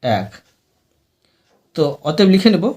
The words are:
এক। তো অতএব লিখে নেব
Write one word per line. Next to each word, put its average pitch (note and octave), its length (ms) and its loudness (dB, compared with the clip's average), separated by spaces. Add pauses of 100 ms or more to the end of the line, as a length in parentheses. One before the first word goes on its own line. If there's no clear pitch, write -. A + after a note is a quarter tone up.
এক। G2 260 -4 (1500)
তো D#3+ 60 -2 (260)
অতএব F#3+ 260 2
লিখে F#3+ 200 2
নেব E3+ 100 -2 (120)